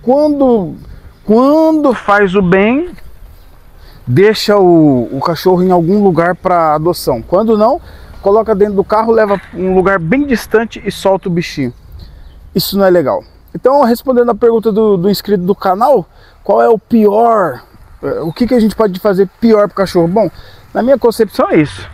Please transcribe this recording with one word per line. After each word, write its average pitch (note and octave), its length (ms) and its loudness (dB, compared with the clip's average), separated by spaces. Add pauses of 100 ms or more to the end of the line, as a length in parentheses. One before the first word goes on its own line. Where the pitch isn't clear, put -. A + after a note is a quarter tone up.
Quando, C4 720 0 (500)
quando C#4+ 680 2
faz G3+ 420 0
o G3+ 60 2
bem, G#3+ 500 0 (1120)
deixa G#3 520 2
o, D#3 500 4 (100)
o C3+ 40 -6
cachorro F3+ 420 0
em F#3 80 0
algum F3+ 320 2
lugar F3 320 0
pra E3 400 0
adoção. D#3 460 -4
Quando G#3+ 360 0
não, B3 220 0 (420)
coloca G#3+ 320 0
dentro G3+ 200 0
do F#3+ 100 0
carro, A3+ 300 -2
leva G#3 240 0
pra - 200 -16
um F#3 160 -2
lugar F#3 260 2
bem C4 280 -2
distante A3+ 580 -2
e G3 60 -6
solta F#3+ 380 -2
o - 20 -4
bichinho. D3+ 420 -6 (800)
Isso - 240 -4
não G3 80 2
é F#3 40 4
legal. C#3 340 0 (320)
Então, C4+ 280 2
respondendo A#3+ 480 0
a G#3+ 40 -2
pergunta A3+ 360 0
do, G#3 260 2
do F3+ 120 0
inscrito G3 340 -2
do F#3+ 120 -2
canal, G#3 500 0 (380)
qual G#3+ 180 0
é A#3 60 2
o A#3 100 2
pior, G#3+ 840 0 (380)
eh, B2+ 200 -6
o D#3 120 -8
que A#3+ 140 -2
que B3+ 60 0
a B3 60 2
gente G#3+ 160 0
pode F#3+ 240 -2
fazer G3 300 0 (100)
pior G#3+ 280 2
pro - 100 -12
cachorro? F3 300 0
Bom, F#3+ 220 -2 (440)
na G3+ 100 -2
minha C4 140 2
concepção A#3 540 -2
é E3+ 60 2
isso. - 360 -4